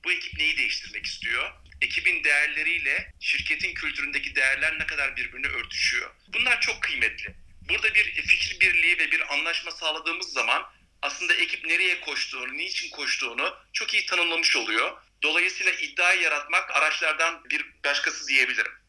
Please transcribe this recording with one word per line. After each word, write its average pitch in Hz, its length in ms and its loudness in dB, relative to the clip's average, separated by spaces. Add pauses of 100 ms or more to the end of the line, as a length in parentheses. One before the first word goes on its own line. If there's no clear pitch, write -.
Bu 175 80 0
ekip - 260 -2
neyi 156 200 2
değiştirmek - 480 -4
istiyor? 120 460 -4 (300)
Ekibin - 420 0
değerleriyle 151 960 2
şirketin - 540 0
kültüründeki 143 640 -4
değerler 139 440 2
ne 156 60 0
kadar 139 320 -2
birbirine 127 300 -6
örtüşüyor? 123 640 -2 (180)
Bunlar 233 340 2
çok 233 220 -2
kıymetli. 120 520 -2 (340)
Burada 214 260 2
bir 208 80 8 (180)
fikir - 380 2
birliği 175 380 4
ve 156 140 2
bir 151 220 0
anlaşma 165 380 -2
sağladığımız 165 600 -4
zaman 127 380 0 (300)
aslında 165 320 0
ekip - 320 0
nereye 175 360 2
koştuğunu, 135 560 -6
niçin 180 320 -6
koştuğunu 135 680 -4 (160)
çok - 200 -4
iyi 202 120 2
tanımlamış 170 500 2
oluyor. 113 420 0 (240)
Dolayısıyla 175 500 0
iddiayı 175 500 2
yaratmak 160 500 0
araçlardan 156 800 2
bir 151 160 0 (200)
başkası 143 420 0
diyebilirim. 127 440 4 (180)